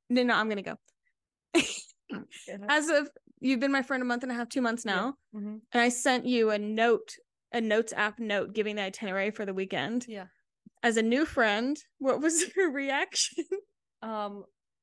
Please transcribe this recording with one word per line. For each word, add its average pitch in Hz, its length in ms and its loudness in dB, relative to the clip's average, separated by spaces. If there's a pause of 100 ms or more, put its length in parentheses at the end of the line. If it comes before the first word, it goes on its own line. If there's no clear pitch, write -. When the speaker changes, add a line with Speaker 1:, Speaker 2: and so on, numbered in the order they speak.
Speaker 1:
no, 247 140 4
no, 240 100 2
I'm 214 160 2
gonna 202 120 -4
go. - 140 -8 (760)
<laughs> 339 80 6 (840)
Speaker 2:
Yeah. 196 120 -10 (100)
Speaker 1:
As 302 220 2
of, 294 200 4 (300)
you've 254 220 2
been 277 100 2
my 269 120 2
friend 254 200 -2
a - 20 -2
month 240 180 -2
and 254 100 -4
a - 20 -4
half, 240 140 -4
two 277 120 -2
months 240 240 0
Speaker 2:
Yeah. 202 100 0
Speaker 1:
now, 226 180 0 (200)
Speaker 2:
Mm-hmm. 214 220 -8 (160)
Speaker 1:
and 240 100 2
I 240 60 6
sent 247 380 0
you 240 240 4
a 208 100 0
note, 220 560 0 (380)
a 240 80 0
notes 220 340 2
app 208 240 -2
note 202 340 -2
giving 208 220 -2
the 214 60 -4
itinerary 190 500 -4
for 208 140 -6
the 190 80 -6
weekend. 190 560 -4
Speaker 2:
Yeah. 202 160 -12 (580)
Speaker 1:
As 233 140 4
a 226 40 4
new 240 240 4
friend, 240 520 2 (220)
what 262 200 2
was 320 240 2
<laughs> - 140 -6
your 370 160 4
reaction? 277 720 -2 (560)
Speaker 2:
Um, 208 420 -8 (400)